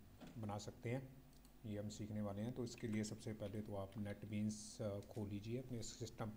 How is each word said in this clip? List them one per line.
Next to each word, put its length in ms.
बना 200
सकते 320
हैं। 200
ये 140
हम 100
सीखने 320
वाले 200
हैं, 120
तो 100
इसके 240
लिए 160
सबसे 300
पहले 280
तो 140
आप 180
NetBeans, 880
अ, 180
खोल 300
लीजिए 280
अपने 240
system 560